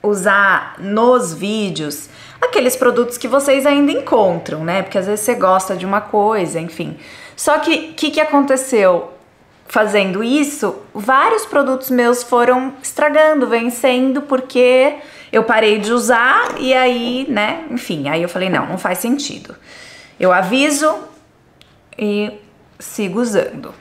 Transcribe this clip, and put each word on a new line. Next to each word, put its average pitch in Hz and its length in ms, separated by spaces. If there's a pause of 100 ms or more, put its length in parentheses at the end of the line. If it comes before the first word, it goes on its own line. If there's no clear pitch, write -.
usar 196 720
nos 214 560
vídeos 175 760 (320)
aqueles 254 340
produtos 240 420
que 254 100
vocês 269 380
ainda 285 260
encontram, 175 720
né? 180 180
Porque - 160
às 185 80
vezes 208 200
você 240 100
gosta 190 400
de 175 100
uma 202 160
coisa, 202 580
enfim. 160 380 (380)
Só 311 240
que, - 340
que 302 180
que 311 100
aconteceu? 262 920 (560)
Fazendo 202 560
isso, 269 520 (180)
vários 285 520
produtos 262 440
meus 247 340
foram 254 580
estragando, 302 680
vencendo, 247 760
porque 254 760 (360)
eu 220 120
parei 220 340
de 208 140
usar 247 640
e 262 160
aí, 247 560
né? 233 400
Enfim, 165 380
aí 160 160
eu 175 60
falei, 185 200
"Não, - 160
não 185 120
faz 180 220
sentido." - 560 (640)
Eu 185 140
aviso 277 640 (1000)
e 208 340 (480)
sigo 196 400
usando. - 600